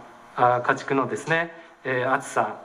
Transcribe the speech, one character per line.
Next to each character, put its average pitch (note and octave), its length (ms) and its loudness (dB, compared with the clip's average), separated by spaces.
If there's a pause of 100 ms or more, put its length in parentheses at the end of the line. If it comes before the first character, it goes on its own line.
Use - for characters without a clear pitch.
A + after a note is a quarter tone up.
(560)
あ、 B2 60 0
家 C3 120 4
畜 C3+ 220 -2
の B2+ 120 2
で G#2+ 80 -6
す - 120 -8
ね、 E3 240 0 (320)
え B2+ 200 -2
ー、 C3+ 80 0
暑 C#3 140 -2
さ G#2+ 380 -2